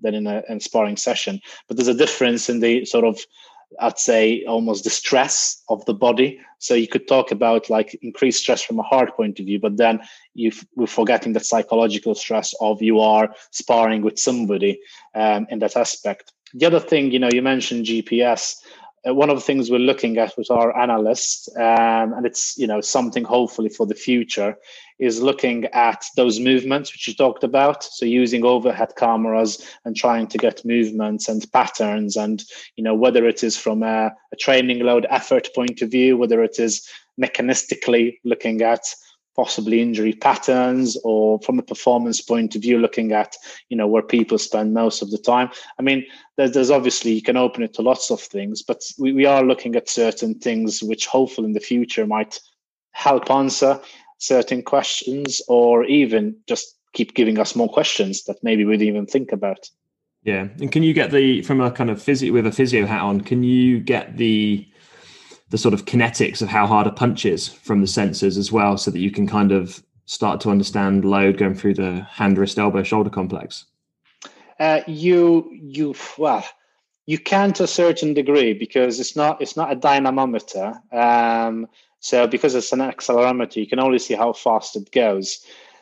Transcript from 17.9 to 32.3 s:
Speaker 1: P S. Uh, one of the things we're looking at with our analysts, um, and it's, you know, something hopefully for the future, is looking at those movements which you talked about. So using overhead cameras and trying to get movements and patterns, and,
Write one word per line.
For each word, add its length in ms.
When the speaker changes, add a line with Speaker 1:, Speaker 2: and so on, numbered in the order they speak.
Speaker 1:
P 220
S. 400
Uh, 80
one 160
of 80
the 60
things 300
we're 60
looking 400
at 200
with 140
our 260
analysts, 800
um, 560
and 120
it's, 320
you 120
know, 120
something 440
hopefully 460
for 160
the 100
future, 600
is 200
looking 520
at 320
those 240
movements 540
which 160
you 60
talked 280
about. 400
So 240
using 380
overhead 520
cameras 720
and 120
trying 320
to 100
get 260
movements 640
and 220
patterns, 680
and, 280